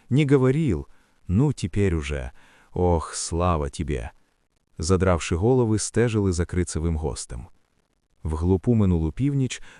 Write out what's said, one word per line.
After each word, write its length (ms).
не 160
говорил, 600
ну 260
теперь 420
уже, 360
ох, 420
слава 540
тебе!» 420
Задравши 580
голови, 440
стежили 520
за 140
крицевим 520
гостем. 500
В 120
глупу 380
минулу 380
північ 500